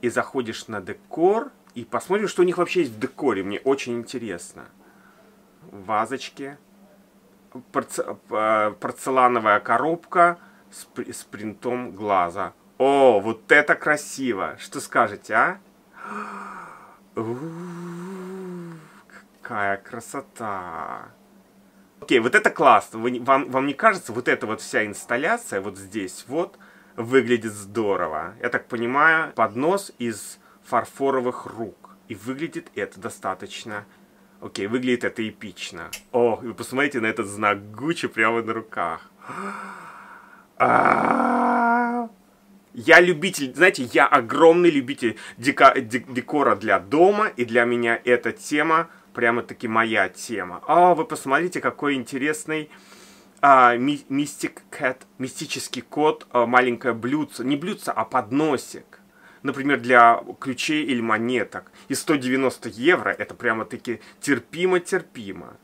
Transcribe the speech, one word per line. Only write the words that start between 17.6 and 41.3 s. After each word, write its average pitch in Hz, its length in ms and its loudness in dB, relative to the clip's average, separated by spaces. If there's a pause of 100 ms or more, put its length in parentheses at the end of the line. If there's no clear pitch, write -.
какая 101 360 -4
красота! 95 1300 -12 (920)
Окей, 131 180 2
вот 117 160 2
это 208 140 4
классно. 113 500 4
Вы 120 120 -2
не, 123 80 -6
вам, 127 300 2
вам 131 160 -2
не 143 80 -4
кажется, 190 400 0
вот 123 140 -4
эта 127 180 0
вот 107 160 -6
вся 110 240 -2
инсталляция 120 760 -4
вот 95 160 -10
здесь 98 500 -10
вот 170 300 -6 (380)
выглядит 117 580 0
здорово? 95 880 -4
Я - 80 -4
так - 180 -6
понимаю, 147 680 0
поднос 135 640 0
из 113 420 -8 (240)
фарфоровых 127 840 -2
рук. - 500 -12 (120)
И - 80 -12
выглядит 135 600 -10
это 98 240 -8
достаточно. 104 840 -10 (540)
Окей, 101 280 -8
выглядит 123 360 -2
это 113 240 -4
эпично. 92 600 -14 (220)
О, 120 240 4
вы 107 180 -10
посмотрите 131 480 -2
на 110 60 0
этот 110 200 -2
знак 101 440 -2
Гуччи 131 360 -6
прямо 113 340 2
на 110 120 -6
руках. 87 560 -6 (180)
<gasps> - 1300 -16
А-а-а! 240 1500 2 (640)